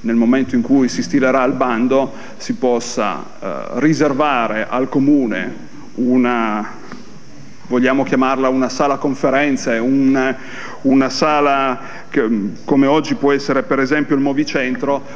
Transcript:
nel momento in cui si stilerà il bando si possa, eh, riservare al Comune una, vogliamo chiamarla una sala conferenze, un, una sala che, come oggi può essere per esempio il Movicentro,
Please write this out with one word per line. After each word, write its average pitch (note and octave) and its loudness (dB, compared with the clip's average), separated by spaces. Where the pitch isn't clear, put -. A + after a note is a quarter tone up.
nel A#2 0
momento B2+ 2
in A#2+ 2
cui C3 4
si A#2+ -4
stilerà C3 2
il C3+ 2
bando B2+ 0
si - -6
possa, A#2 -2
eh, F#2 -6
riservare C3+ 2
al B2+ -2
Comune B2 2
una, A#2+ 0
vogliamo B2+ 2
chiamarla C3 2
una C3 0
sala C#3 0
conferenze, C3+ 0
un, C3+ 2
una C3+ 4
sala C#3 2
che, A#2+ 2
come C#3 4
oggi D3 2
può C#3 2
essere C#3 0
per C3+ 0
esempio C#3+ 0
il C#3 2
Movicentro, C#3 -2